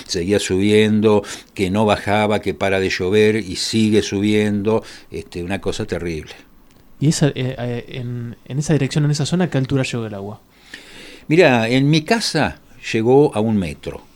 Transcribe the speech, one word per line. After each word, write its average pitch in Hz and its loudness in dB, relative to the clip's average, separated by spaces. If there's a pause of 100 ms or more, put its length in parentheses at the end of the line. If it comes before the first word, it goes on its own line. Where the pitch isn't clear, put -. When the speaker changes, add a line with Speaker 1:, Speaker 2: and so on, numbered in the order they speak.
Speaker 1:
seguía 95 0
subiendo, 104 2 (300)
que 95 -2
no 107 2
bajaba, 104 0
que 95 -4
para 95 0
de 95 0
llover 107 2
y 92 -6
sigue 107 2
subiendo. 104 0 (260)
Este, 82 -10
una 90 -6
cosa 98 -6
terrible. 85 -8 (680)
Speaker 2:
¿Y 139 0
esa, 160 2
eh, 127 -6
eh, 120 -6
en, 120 -10 (100)
en 127 -8
esa 156 0
dirección, 143 0
en 147 2
esa 143 0
zona, 175 0
qué 139 0
altura 131 0
llegó 120 -6
el 107 -10
agua? 101 -12 (880)
Speaker 1:
Mirá, 135 4
en 135 2
mi 156 2
casa 156 -2 (320)
llegó 127 4
a 104 0
un 110 0
metro. 76 -6 (140)